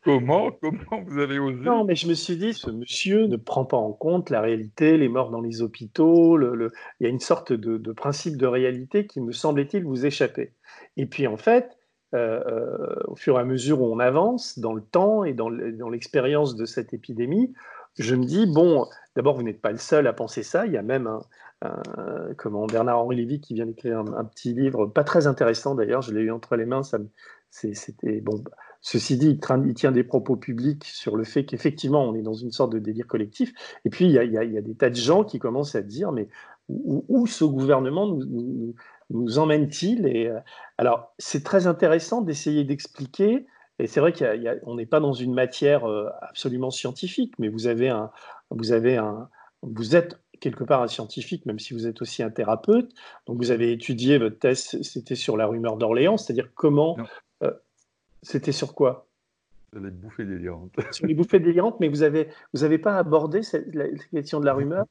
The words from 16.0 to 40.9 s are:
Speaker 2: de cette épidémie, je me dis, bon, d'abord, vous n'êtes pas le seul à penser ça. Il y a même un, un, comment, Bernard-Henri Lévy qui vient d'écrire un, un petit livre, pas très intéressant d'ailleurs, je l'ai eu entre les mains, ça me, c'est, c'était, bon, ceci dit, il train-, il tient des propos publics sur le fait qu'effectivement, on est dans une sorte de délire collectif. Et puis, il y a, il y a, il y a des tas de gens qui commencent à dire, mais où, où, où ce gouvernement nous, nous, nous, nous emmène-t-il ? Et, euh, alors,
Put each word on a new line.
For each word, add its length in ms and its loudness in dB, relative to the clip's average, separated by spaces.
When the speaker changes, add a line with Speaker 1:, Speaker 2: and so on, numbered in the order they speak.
Speaker 2:
de 80 -4
cette 280 -8
épidémie, 640 -2
je 200 0
me 80 2
dis, 280 2
bon, 360 6
d'abord, 220 2
vous 80 -4
n'êtes 160 -6
pas 100 0
le 80 -6
seul 300 4
à 40 0
penser 300 -8
ça. 240 -2
Il 60 -2
y 60 -2
a 40 -4
même 240 -2
un, 160 -6
un, 760 -8
comment, 300 -4
Bernard-Henri 520 0
Lévy 220 -4
qui 140 -10
vient 120 -4
d'écrire 340 -4
un, 140 -6
un 100 -6
petit 280 -6
livre, 340 2
pas 180 2
très 240 4
intéressant 480 2
d'ailleurs, 260 0
je 100 -8
l'ai 100 0
eu 100 0
entre 240 -2
les 100 0
mains, 160 -2
ça 160 -4
me, 80 -6
c'est, 240 -8
c'était, 480 -6
bon, 200 -4
ceci 380 0
dit, 100 6
il 100 4
train-, 260 0
il 100 0
tient 180 2
des 120 4
propos 320 0
publics 500 -4
sur 300 -6
le 60 -2
fait 220 -2
qu'effectivement, 640 -2
on 60 -4
est 80 -4
dans 100 -6
une 180 -8
sorte 220 0
de 60 -2
délire 280 -6
collectif. 460 -4
Et 60 0
puis, 160 2
il 40 8
y 80 8
a, 60 6
il 80 -2
y 60 0
a, 40 0
il 100 -2
y 60 -2
a 40 -4
des 120 -8
tas 140 4
de 80 0
gens 260 4
qui 160 -4
commencent 360 -2
à 80 -2
dire, 300 -6
mais 160 -4
où, 400 -4
où, 120 4
où 60 2
ce 180 0
gouvernement 600 2
nous, 180 -2
nous, 180 -6
nous, 320 -6
nous 280 -2
emmène-t-il ? 680 2
Et, 220 0
euh, 100 -4
alors, 400 0